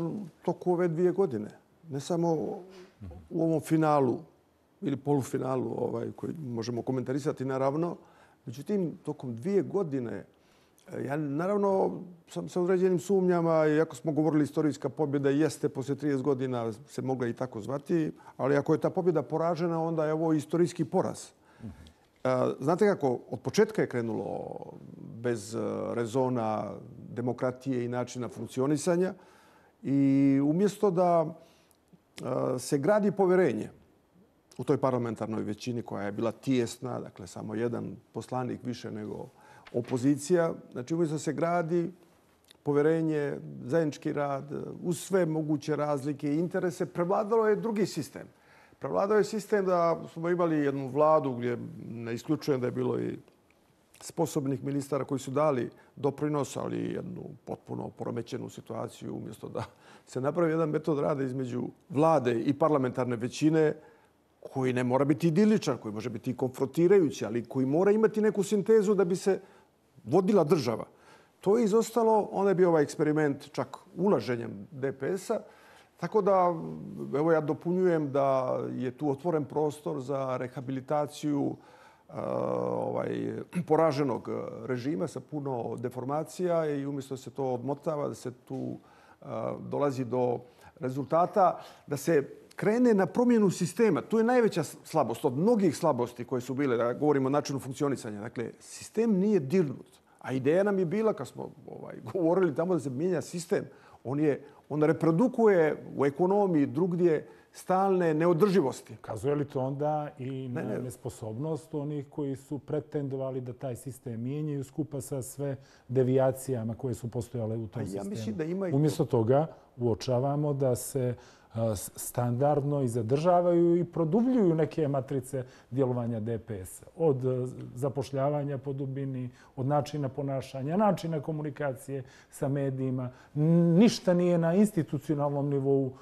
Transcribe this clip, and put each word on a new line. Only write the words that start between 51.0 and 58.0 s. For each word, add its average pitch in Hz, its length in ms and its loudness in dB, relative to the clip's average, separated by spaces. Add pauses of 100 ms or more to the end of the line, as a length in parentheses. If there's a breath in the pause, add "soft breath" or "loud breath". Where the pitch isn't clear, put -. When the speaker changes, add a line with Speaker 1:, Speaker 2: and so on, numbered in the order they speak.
Speaker 1:
gdje 120 260 -2 (300)
ne 117 260 -8
isključujem 143 460 0
da 123 60 0
je 120 60 -2
bilo 123 280 -2
i 120 180 -4 (840)
sposobnih 139 640 -4
ministara 139 400 -4
koji 135 140 -4
su 131 120 -10
dali 135 400 0 (260 soft breath)
doprinos, 143 600 -2
ali 117 360 -4
jednu - 300 -8 (220)
potpuno 120 440 -10
poremećenu 117 600 -8